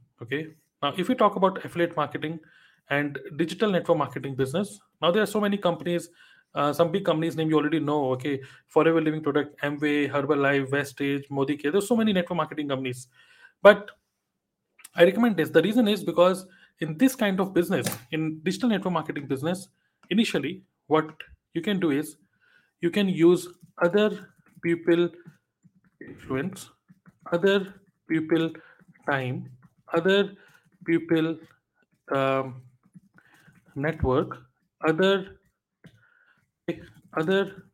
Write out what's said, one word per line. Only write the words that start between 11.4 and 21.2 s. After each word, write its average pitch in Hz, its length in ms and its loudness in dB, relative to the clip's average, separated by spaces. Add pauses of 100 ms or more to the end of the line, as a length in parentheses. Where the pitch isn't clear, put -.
There's 196 160 0
so 247 80 0
many 220 180 2
network 175 260 -2
marketing 151 300 -4
companies. 131 380 -4 (560)
But 202 260 6 (1080)
I 170 80 6
recommend 208 320 4
this. 147 140 0
The 165 120 4
reason 220 240 2
is 202 160 0
because 180 420 2 (360)
in 156 180 -6
this 262 160 4
kind 196 240 0
of 190 160 -2
business, 180 320 0 (240)
in 156 300 -4
digital 190 280 -2
network 190 240 0
marketing 147 360 -6
business, 147 400 -4 (420)
initially 185 540 -2 (240)
what 156 200 2 (460)